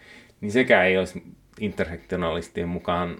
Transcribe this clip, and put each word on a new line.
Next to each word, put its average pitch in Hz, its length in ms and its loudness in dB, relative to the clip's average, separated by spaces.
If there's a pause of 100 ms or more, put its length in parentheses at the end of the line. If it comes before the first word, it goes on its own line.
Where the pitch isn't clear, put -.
(420)
niin 101 100 -4
sekään 110 340 6
ei 95 120 4
olisi 92 260 -4 (360)
intersektionalistien 87 1120 -4
mukaan 87 500 -4